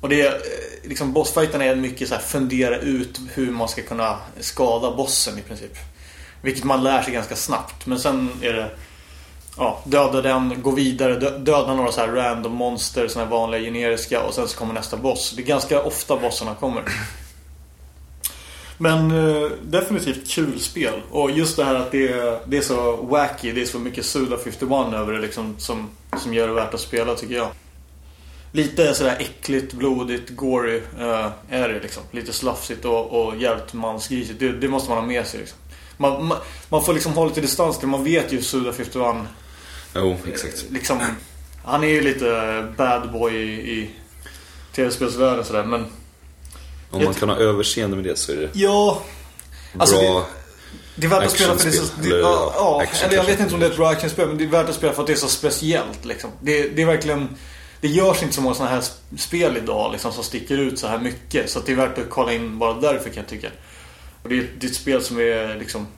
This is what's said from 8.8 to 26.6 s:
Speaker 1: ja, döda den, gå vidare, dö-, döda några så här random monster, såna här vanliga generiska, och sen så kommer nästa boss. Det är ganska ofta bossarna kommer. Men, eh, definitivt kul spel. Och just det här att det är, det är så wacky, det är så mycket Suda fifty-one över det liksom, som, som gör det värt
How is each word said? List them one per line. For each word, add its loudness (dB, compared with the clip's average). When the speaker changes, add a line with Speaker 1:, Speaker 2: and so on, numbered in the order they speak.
Speaker 1:
ja, 0
döda 4
den, 2
gå 2
vidare, 2
dö-, -2
döda 4
några 2
så -2
här 2
random 0
monster, -2
såna -2
här -6
vanliga 0
generiska, 0
och -2
sen -2
så -8
kommer -4
nästa -6
boss. 0
Det -8
är -6
ganska 2
ofta -2
bossarna -2
kommer. -4
Men, 4
eh, 2
definitivt -2
kul -2
spel. -2
Och 2
just 0
det 2
här 2
att -2
det 2
är, 0
det 0
är 2
så 0
wacky, 0
det 0
är -2
så -6
mycket -6
Suda 0
fifty-one 0
över -2
det -2
liksom, -6
som, -6
som -4
gör 4
det -2
värt 0